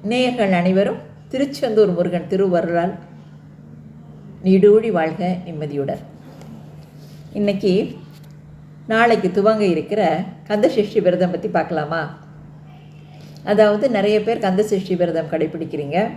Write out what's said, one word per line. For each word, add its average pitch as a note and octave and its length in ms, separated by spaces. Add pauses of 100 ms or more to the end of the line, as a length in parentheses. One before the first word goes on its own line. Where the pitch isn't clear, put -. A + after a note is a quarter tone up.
நேயர்கள் A#3 480
அனைவரும் F#3+ 460 (320)
திருச்செந்தூர் A3 640
முருகன் E3+ 360
திருவருளால் F3 640 (1500)
நீடூழி G#3 480
வாழ்க F3 440 (100)
நிம்மதியுடன். D3 520 (1400)
இன்னைக்கு G3+ 640 (920)
நாளைக்கு A3 480
துவங்க G#3+ 240
இருக்கிற F3+ 640 (240)
கந்தசஷ்டி G#3+ 540
விரதம் F3 300
பத்தி F#3 160
பார்க்கலாமா? D#3 680 (1300)
அதாவது G#3 460
நிறைய G#3 340
பேர் A3+ 160
கந்தசஷ்டி F#3+ 580
விரதம் D#3+ 340
கடைப்பிடிக்கிறீங்க. D#3 840